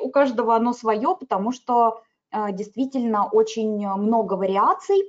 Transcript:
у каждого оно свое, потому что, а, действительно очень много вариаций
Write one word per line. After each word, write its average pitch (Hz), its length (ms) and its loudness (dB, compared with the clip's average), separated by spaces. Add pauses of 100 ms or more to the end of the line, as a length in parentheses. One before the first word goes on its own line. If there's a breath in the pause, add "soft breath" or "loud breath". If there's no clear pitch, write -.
у 262 100 -6
каждого 240 440 2
оно 240 180 2
свое, 226 420 -2
потому 214 380 -4
что, 233 480 0 (300 loud breath)
а, 208 220 -4
действительно 226 760 -2
очень 214 580 0 (100)
много 208 380 0
вариаций 233 720 2